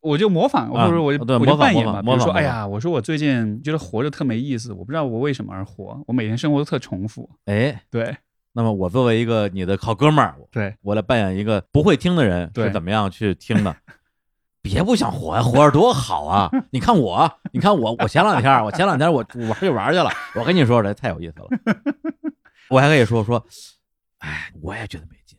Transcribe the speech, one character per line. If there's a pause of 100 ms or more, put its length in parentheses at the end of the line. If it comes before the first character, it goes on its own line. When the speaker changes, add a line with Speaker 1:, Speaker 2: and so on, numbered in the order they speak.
Speaker 1:
我
就
模
仿，
Speaker 2:
啊，
Speaker 1:
或
者
我
就，
Speaker 2:
对，
Speaker 1:
我
就
扮
演
吧。
Speaker 2:
模
仿，
模
仿，
Speaker 1:
比
如
说，
Speaker 2:
模
仿。
Speaker 1:
“哎
呀，”
我
说
，“我
最
近
觉
得
活
着
特
没
意
思，
我
不
知
道
我
为
什
么
而
活，
我
每
天
生
活
都
特
重
复。” (160)
Speaker 2:
哎。
Speaker 1:
对。 (360)
Speaker 2:
那
么
我
作
为
一
个
你
的
好
哥
们
儿， (160)
Speaker 1:
对。
Speaker 2:
我
来
扮
演
一
个
不
会
听
的
人，
Speaker 1:
对。
Speaker 2:
是
怎
么
样
去
听
的。
Speaker 1:
<laughs> (760)
Speaker 2:
别
不
想
活
呀，
活
着
多
好
啊！ (140)
Speaker 1:
<laughs>
Speaker 2:
你
看
我， (200)
你
看
我，
我
前
两
天
儿，
我
前
两
天
儿
我， (240)
我
出
去
玩
儿
去
了， (240)
我
跟
你
说，
这
太
有
意
思
了。 (680)
Speaker 1:
<laughs>
Speaker 2:
我
还
可
以
说，
说 (760)
，“哎， (100)
我
也
觉
得
没
劲。”